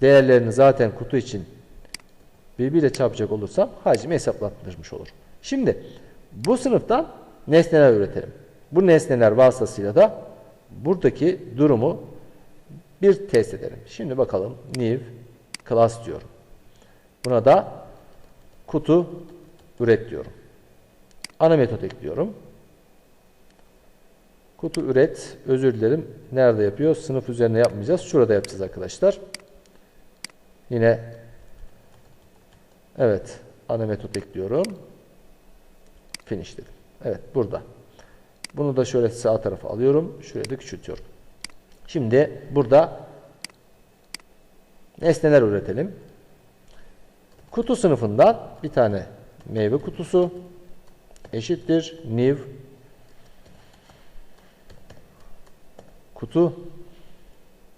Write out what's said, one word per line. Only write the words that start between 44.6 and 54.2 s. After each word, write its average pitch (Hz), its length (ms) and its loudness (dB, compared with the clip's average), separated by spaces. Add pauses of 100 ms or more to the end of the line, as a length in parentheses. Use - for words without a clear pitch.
nesneler 151 400 4
üretelim. 104 520 -2 (1600)
Kutu 233 260 -2
sınıfından 139 720 2 (140)
bir 151 60 -8
tane 104 380 0 (400)
meyve 107 320 -2
kutusu 180 520 -2 (1000)
eşittir 160 800 -4
new 127 320 0 (3750)